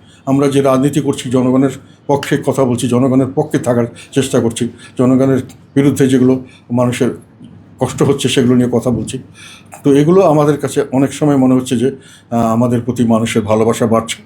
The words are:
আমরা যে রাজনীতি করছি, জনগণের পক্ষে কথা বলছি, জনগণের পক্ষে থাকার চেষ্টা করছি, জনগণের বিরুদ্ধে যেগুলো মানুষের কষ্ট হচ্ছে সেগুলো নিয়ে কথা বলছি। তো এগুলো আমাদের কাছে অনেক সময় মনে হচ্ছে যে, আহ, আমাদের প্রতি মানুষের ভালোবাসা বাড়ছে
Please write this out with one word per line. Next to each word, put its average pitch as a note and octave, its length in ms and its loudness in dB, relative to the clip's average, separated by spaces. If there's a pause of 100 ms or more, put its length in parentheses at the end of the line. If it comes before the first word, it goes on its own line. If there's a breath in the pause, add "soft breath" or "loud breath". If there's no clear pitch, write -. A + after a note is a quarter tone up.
(260 soft breath)
আমরা C#3 220 2
যে C#3 140 0
রাজনীতি C3+ 400 2
করছি, C3+ 280 -4
জনগণের B2+ 400 2 (380 loud breath)
পক্ষে C#3 380 -2
কথা C3+ 200 0
বলছি, B2 220 -2
জনগণের B2+ 480 0
পক্ষে D3+ 240 -2
থাকার A#2+ 260 0 (260 loud breath)
চেষ্টা C3 280 0
করছি, A#2 300 -2 (280 loud breath)
জনগণের C3 420 2 (360)
বিরুদ্ধে C#3 320 2
যেগুলো B2+ 360 2 (280 loud breath)
মানুষের B2 380 0 (680)
কষ্ট C#3+ 240 -2
হচ্ছে C#3 260 0
সেগুলো B2 260 2
নিয়ে B2 160 2
কথা B2 180 0
বলছি। A2 280 -4 (680 loud breath)
তো C#3+ 100 4
এগুলো D#3 280 4
আমাদের D3+ 360 2
কাছে C#3 340 -4
অনেক C3 220 0
সময় D3 220 0
মনে C3 180 2
হচ্ছে B2+ 240 -2
যে, B2+ 140 0 (400 loud breath)
আহ, A#2 80 -2
আমাদের A#2 420 0
প্রতি B2 220 -2
মানুষের A2+ 380 0
ভালোবাসা A2 460 0
বাড়ছে A2+ 380 -2